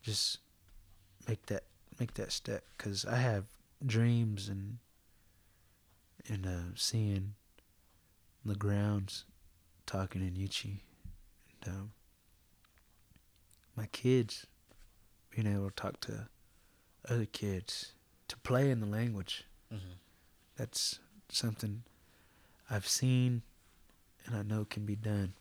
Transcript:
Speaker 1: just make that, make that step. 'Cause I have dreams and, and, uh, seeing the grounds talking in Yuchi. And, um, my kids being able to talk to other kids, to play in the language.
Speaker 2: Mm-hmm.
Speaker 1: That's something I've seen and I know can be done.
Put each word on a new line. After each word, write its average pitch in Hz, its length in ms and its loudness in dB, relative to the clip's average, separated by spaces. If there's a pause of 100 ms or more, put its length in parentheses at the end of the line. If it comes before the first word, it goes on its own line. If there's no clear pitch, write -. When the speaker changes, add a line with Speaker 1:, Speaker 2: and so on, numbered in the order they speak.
Speaker 1:
just - 340 0 (880)
make 110 200 -2
that, 101 160 -2 (360)
make 117 160 -2
that - 160 -4
step. - 320 -4 (140)
'Cause 98 280 -4
I 117 120 2
have 110 280 4 (400)
dreams 113 640 4
and, 98 280 -6 (1500)
and, 98 180 -2
uh, 90 300 -4
seeing 101 600 0 (1080)
the 104 120 0
grounds 101 680 2 (600)
talking 95 400 -2
in 90 100 -2
Yuchi. 98 460 -4 (800)
And, 92 120 -6
um, 101 160 -8 (1800)
my 107 120 -4
kids 123 580 2 (840)
being 110 180 0
able 98 220 2
to - 60 -10
talk - 260 -6
to 107 260 -6 (840)
other 117 160 2
kids, - 680 -4 (340)
to - 100 -10
play 135 320 4
in 123 100 4
the 107 60 0
language. 107 600 0 (280)
Speaker 2:
Mm-hmm. 92 200 -8 (640)
Speaker 1:
That's - 440 -4 (300)
something 113 540 -2 (880)
I've 104 180 -2
seen 127 540 4 (840)
and 113 100 -2
I 104 80 -2
know 107 220 0
can 104 200 -6
be 104 100 0
done. 104 460 0